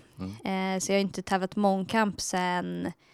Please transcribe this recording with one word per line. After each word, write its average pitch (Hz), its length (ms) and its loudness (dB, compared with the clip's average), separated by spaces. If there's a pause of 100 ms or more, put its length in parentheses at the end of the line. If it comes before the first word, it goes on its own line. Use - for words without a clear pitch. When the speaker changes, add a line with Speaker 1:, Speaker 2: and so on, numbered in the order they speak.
(200)
Speaker 1:
Mm. 190 560 -2
Speaker 2:
Eh, 185 40 -2
så 190 120 -2
jag 196 60 6
har 196 40 6
inte 190 200 -2
tävlat 190 340 -2
mångkamp 202 680 2
sen, 180 720 -2 (220)